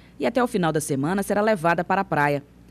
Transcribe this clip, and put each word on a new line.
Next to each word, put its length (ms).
e 60
até 180
o 20
final 240
da 100
semana 420
será 180
levada 420
para 200
a 20
praia. 400